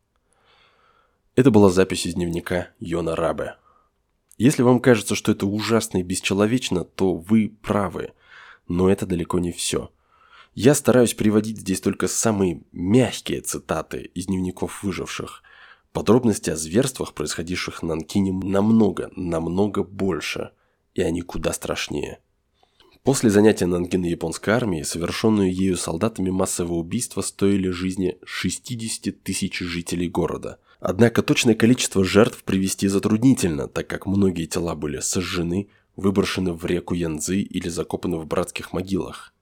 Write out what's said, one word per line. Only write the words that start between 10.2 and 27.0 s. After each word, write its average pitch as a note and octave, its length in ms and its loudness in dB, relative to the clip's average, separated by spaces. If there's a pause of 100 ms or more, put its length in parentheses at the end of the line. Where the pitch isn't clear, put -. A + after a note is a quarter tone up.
Я B2+ 200 6
стараюсь A#2 400 4
приводить G#2+ 420 2
здесь F#2+ 240 -4
только F#2+ 260 0
самые G2 540 0 (100)
мягкие F#2+ 680 0
цитаты - 720 -8
из F2+ 140 -8
дневников F#2 560 -4
выживших. - 580 -8 (500)
Подробности G#2 600 2
о D#2+ 40 -4
зверствах, D#2+ 600 -2
происходивших E2 640 -6
в - 40 -6
Нанкине, F2+ 480 -2
намного, G2 840 2
намного F2+ 680 -2
больше. G2 680 -4 (420)
И - 80 -2
они E2+ 200 0
куда D#2+ 320 -4
страшнее. - 640 -6 (840)
После B2+ 300 2
занятия G#2 340 6
Нанкина F2+ 400 0
японской E2 460 -4
армией, G#2 320 -2
совершённые F#2+ 680 0
ею F#2 240 0
солдатами F#2 540 -4
массовые F#2 500 -2
убийства F#2+ 420 -6